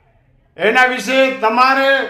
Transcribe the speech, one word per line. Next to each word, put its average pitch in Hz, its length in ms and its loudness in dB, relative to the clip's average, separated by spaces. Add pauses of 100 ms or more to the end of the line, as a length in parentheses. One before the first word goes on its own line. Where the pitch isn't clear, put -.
(580)
એના 233 280 2
વિશે 254 460 -2
તમારે 262 800 0